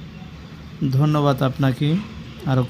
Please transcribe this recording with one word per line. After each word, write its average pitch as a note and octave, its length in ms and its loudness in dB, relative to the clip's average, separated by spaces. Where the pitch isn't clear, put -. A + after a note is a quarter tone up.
ধন্যবাদ D3 380 4
আপনাকে, C3+ 380 2
আরও B2+ 180 4